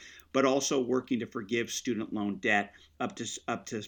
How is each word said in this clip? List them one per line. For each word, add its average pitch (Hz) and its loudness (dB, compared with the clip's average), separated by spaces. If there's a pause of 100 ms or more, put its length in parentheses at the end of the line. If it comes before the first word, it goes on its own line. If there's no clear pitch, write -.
(320)
but 135 4
also 135 4
working 123 0
to 110 -4
forgive 113 -2
student 110 -4
loan 101 -2
debt 104 2 (300)
up 117 -4
to 117 -6
s-, - -8 (100)
up - -4
to, 110 -6